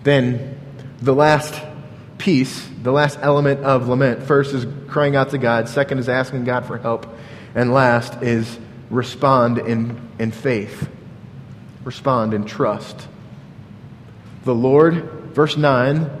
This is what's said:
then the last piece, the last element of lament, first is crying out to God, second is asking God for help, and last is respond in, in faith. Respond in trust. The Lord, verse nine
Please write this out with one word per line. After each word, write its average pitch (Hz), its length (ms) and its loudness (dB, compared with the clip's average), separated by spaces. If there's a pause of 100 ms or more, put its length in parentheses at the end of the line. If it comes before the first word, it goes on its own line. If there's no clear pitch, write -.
then 123 540 2 (420)
the 131 140 2
last 151 460 4 (580)
piece, 131 500 0 (140)
the 123 100 0
last 143 280 4
element 139 440 2
of 127 240 2
lament, 123 340 2
first 139 320 2
is 120 100 -4 (220)
crying 143 300 0
out 135 140 2
to 143 80 -2
God, 117 300 2
second 139 300 0
is 123 100 -2
asking 131 360 -2
God 123 220 -2
for 113 120 -8
help, 117 280 -4 (480)
and 123 200 2
last 123 480 2
is 113 360 -2 (320)
respond 120 680 2
in, 113 420 -4 (200)
in 113 100 -2
faith. 110 580 -4 (960)
Respond 120 480 0
in 104 120 -2
trust. - 640 -4 (1400)
The 127 100 0
Lord, 147 480 4 (320)
verse 151 220 2
nine 143 520 2 (120)